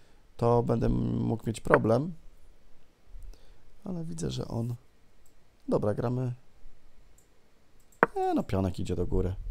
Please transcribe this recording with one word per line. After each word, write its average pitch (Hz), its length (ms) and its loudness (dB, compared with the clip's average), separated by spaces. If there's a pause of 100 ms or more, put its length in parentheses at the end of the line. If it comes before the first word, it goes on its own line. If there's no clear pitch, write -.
(380)
to 120 260 6
będę 117 260 4
mógł 120 580 2
mieć 113 140 -2
problem. 131 520 4 (1700)
Ale 175 200 -6
widzę, 160 280 -4
że 127 160 -2
on. 117 280 -2 (920)
Dobra, 104 260 4
gramy. 123 400 0 (1800)
E, 381 180 0
no, 277 100 2
pionek 95 360 0
idzie 92 160 -2
do - 120 0
góry. 90 280 0 (160)